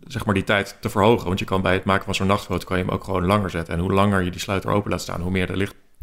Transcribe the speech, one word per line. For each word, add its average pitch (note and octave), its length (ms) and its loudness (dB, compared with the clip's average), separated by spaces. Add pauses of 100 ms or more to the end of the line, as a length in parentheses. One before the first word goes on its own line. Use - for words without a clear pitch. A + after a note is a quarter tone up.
zeg - 180 -8
maar, G#2 100 2
die F#2+ 100 0
tijd G2 360 0
te A2+ 100 -4
verhogen. G#2+ 360 4
Want F2 120 0
je - 60 -4
kan F#2+ 180 0
bij F#2 120 2
het F#2 100 0
maken G2 200 2
van G2 100 -4
zo'n F#2+ 120 0
nachtfoto F#2+ 400 0
kan F#2 120 -2
je F#2 60 0
hem G2 80 -2
ook - 120 -4
gewoon F#2+ 220 -2
langer G2 240 2
zetten. E2+ 240 -4
En E2+ 60 -2
hoe F#2+ 120 0
langer G2 300 4
je F2+ 80 -2
die F#2 100 -8
sluiter G2 300 -2
open G2+ 200 0
laat F2+ 100 -2
staan, F2+ 200 -8
hoe F2+ 100 -4
meer F#2 200 0
er F#2+ 60 -6
licht, G2 180 -2 (280)